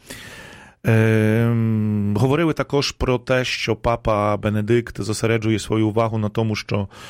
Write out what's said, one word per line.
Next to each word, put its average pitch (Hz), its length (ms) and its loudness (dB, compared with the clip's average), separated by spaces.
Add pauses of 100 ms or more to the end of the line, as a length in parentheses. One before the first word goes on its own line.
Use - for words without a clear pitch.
(840)
Ем, 110 1300 2
говорили 147 360 2
також 139 400 -2
про 123 260 0
те, 127 260 0
що - 320 -2
папа 107 600 0
Бенедикт 107 640 -2
зосереджує 110 580 0
свою 110 300 0
увагу 110 300 0
на 107 100 -2
тому, 110 280 -2
що 104 320 -4 (220)